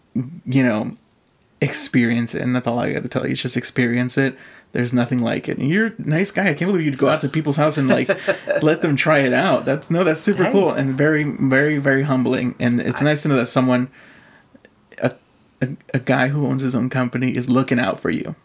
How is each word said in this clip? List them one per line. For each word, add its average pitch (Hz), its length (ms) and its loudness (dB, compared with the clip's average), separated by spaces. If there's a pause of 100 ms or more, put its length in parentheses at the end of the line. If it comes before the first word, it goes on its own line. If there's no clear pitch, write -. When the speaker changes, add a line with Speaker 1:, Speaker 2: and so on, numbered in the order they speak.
(460)
Speaker 1:
you 131 160 2
know, 110 340 0 (640)
experience 120 760 0
it. - 80 -4
And 127 140 -2
that's 123 100 -2
all 120 120 -2
I - 140 -2
gotta - 160 -6
tell 135 180 -4
you. 131 60 -2
It's 127 100 -4
just - 140 -4
experience 123 600 -2
it. 135 180 0 (360)
There's 120 200 -2
nothing 123 280 0
like - 280 -4
it. - 100 -4
And 135 100 -2
you're 214 200 0
a 220 100 -8
nice 165 320 -2
guy. 190 200 -2
I 151 40 0
can't 170 160 -2
believe 175 160 0
you'd 135 120 -2
go 139 100 2
out 151 140 0
to - 60 -2
people's 151 280 -2
house 151 200 2
and, 135 120 0
like, 127 200 2 (300)
Speaker 2:
<laughs> - 240 -2
Speaker 1:
let 156 200 2
them 160 120 2
try 151 260 2
it 131 120 2
out. 139 320 2
That's, 135 260 -2
no, 170 140 2
that's 156 160 0
super 185 240 2
Speaker 2:
Hey. 220 80 0
Speaker 1:
cool 190 180 4
and 135 240 0
very, 151 300 2
very, 143 540 2
very 139 260 2
humbling. 127 560 0
And 120 200 2
it's - 220 -2
Speaker 2:
I 143 40 2
Speaker 1:
nice 151 160 2
to - 60 0
know 123 80 4
that 120 120 0
someone, 127 400 2 (1120)
a, 131 100 0 (480)
a, 135 80 -4 (240)
a 135 60 0
guy 127 300 2
who 143 180 -2
owns 131 160 -2
his 123 140 -2
own 123 120 0
company 127 480 -2
is 123 140 -2
looking 127 300 2
out 98 180 0
for - 120 -2
you - 340 -6